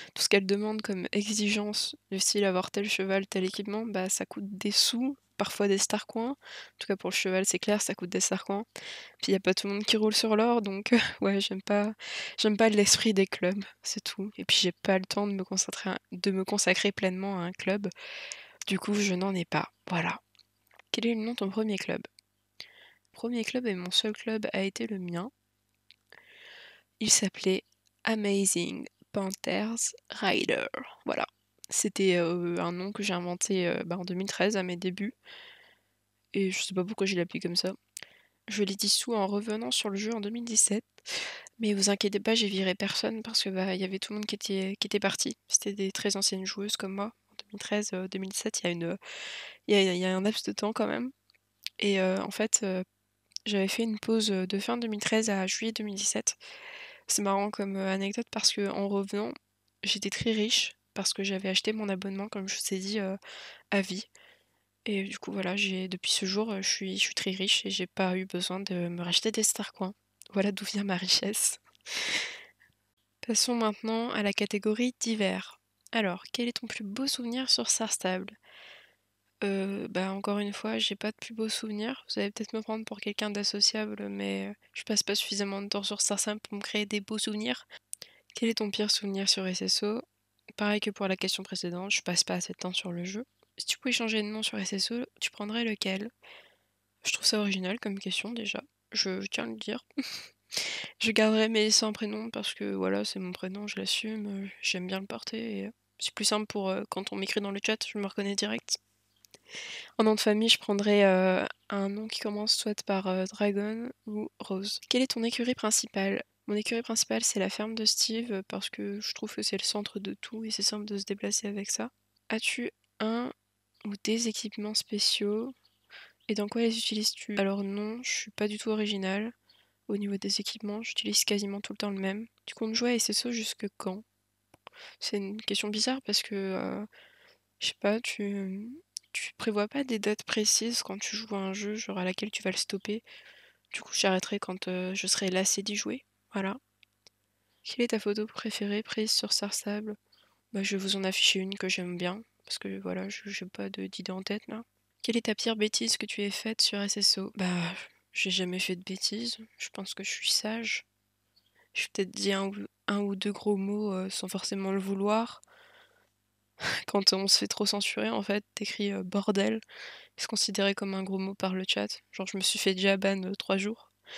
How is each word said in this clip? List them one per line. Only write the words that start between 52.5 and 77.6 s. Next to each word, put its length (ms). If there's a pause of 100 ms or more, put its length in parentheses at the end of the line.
heu, 180 (640)
j'avais 220
fait 160
une 160
pause, 320
heu, 140
de 120
fin 200
deux 100
mille 120
treize 300
à 160
juillet 260
deux 120
mille 120
dix-sept. 400 (720)
C'est 160
marrant 280
comme, 260
heu, 100
anecdote 440
parce 220
que 160
en 200
revenant, 440 (500)
j'étais 280
très 220
riche 420 (200)
parce 180
que 100
j'avais 260
acheté 240
mon 160
abonnement, 400
comme 200
je 80
vous 180
ai 40
dit, 200
heu, 180 (540)
à 100
vie. 260 (800)
Et 180
du 140
coup, 140
voilà, 240
j'ai, 320
depuis 220
ce 160
jour, 260
heu, 100
je 60
suis, 280
je 60
suis 120
très 160
riche 360
et 40
j'ai 160
pas 300
eu 100
besoin 340
de 280
me 140
racheter 300
des 100
starcoins. 520 (380)
Voilà 200
d'où 140
vient 180
ma 120
richesse. 640 (1700)
Passons 280
maintenant 560
à 120
la 120
catégorie 640
divers. 600 (320)
Alors, 400
quel 160
est 120
ton 60
plus 180
beau 220
souvenir 420
sur 220